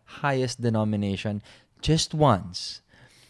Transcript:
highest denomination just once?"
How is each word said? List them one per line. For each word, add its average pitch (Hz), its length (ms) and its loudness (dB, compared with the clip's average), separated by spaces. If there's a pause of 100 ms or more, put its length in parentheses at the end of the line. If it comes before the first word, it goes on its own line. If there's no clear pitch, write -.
(220)
highest 131 400 -2
denomination 107 800 0 (400)
just - 320 0
once?" 131 720 0 (440)